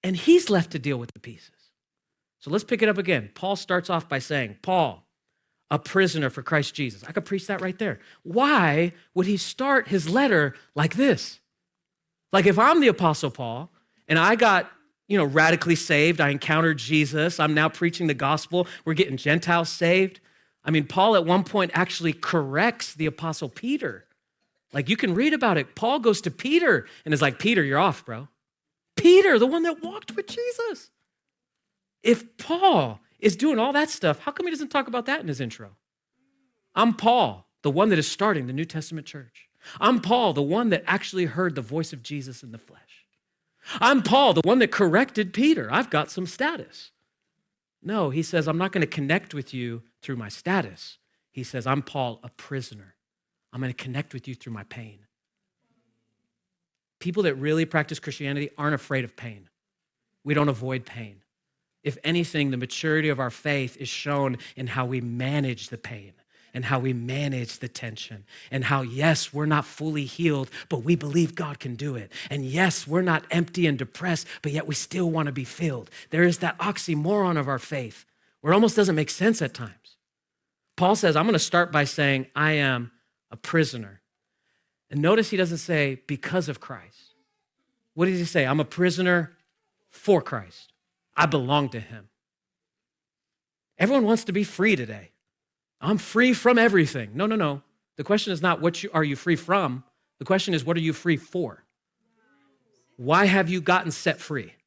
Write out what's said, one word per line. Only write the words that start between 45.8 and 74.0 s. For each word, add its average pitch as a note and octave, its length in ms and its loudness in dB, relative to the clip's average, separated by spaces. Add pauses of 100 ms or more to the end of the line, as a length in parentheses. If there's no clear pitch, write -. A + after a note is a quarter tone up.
got D3+ 200 0
some F#3+ 160 -6
status." - 640 -8 (920)
No, F#3+ 280 -2
he D#3 120 -2
says, D#3 240 -2
"I'm D#3 120 -2
not F#3+ 120 -2
gonna F#3 160 0
connect D#3 480 -2
with C#3 180 -10
you A#2+ 300 -8 (180)
through C3+ 160 -10
my A2 120 -10
status." E3 720 -6 (340)
He B2+ 100 -12
says, A#2+ 240 -8
"I'm C#3 160 0
Paul, B2+ 400 -8
a B2 80 -18
prisoner. A2 640 -14 (580)
I'm B2 80 -12
gonna C3 120 -6
connect C3 420 -10
with B2+ 140 -14
you B2+ 80 -12
through - 160 -16
my G#2 120 -12
pain." A2 360 -18 (2000)
People F#3 240 -2
that D3 100 2
really D3+ 300 0
practice D#3 340 -4
Christianity C#3+ 580 -8
aren't D3 200 -2
afraid C3 280 -4
of A2+ 120 -16
pain. G2+ 320 -16 (760)
We D3 120 -2
don't D3 140 2
avoid B2+ 380 -6
pain. G#2+ 380 -16 (600)
If C#3+ 180 -6
anything, D#3+ 480 0
the C3 60 -2
maturity D3+ 520 -2
of C3+ 120 -2
our B2 100 -4
faith C3+ 460 -6
is B2+ 120 -12
shown C#3 500 -2 (180)
in C3 100 -8
how B2+ 180 -4
we B2+ 160 -4
manage B2+ 680 -4
the A#2 100 -14
pain G#2 340 -16 (400)
and B2+ 120 -8
how C3 160 0
we C3 120 -2
manage B2+ 680 -6
the B2 80 -10
tension A2 560 -14 (260)
and C3 140 -4
how, C3+ 180 0
yes, C#3 500 -2
we're D3 140 -2
not D3+ 180 2
fully D3+ 400 -6
healed, C#3+ 460 -2 (180)
but D#3 100 -4
we D3+ 180 0
believe D#3+ 400 0
God D3 240 -8
can B2 160 -10
do C#3+ 180 -8
it. G#2+ 160 -12 (200)
And C#3 140 -6
yes, E3 420 0
we're D#3+ 140 0
not E3+ 300 0
empty E3+ 340 0
and D3 140 0
depressed, D#3+ 480 -6 (160)